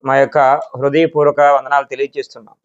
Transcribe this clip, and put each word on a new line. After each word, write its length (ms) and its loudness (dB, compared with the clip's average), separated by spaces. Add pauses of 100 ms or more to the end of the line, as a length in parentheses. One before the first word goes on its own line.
మా 120 0
యొక్క 220 2 (400)
హృదయపూర్వక 600 0
వందనాలు 460 0
తెలియజేస్తున్నాం. 680 -10 (100)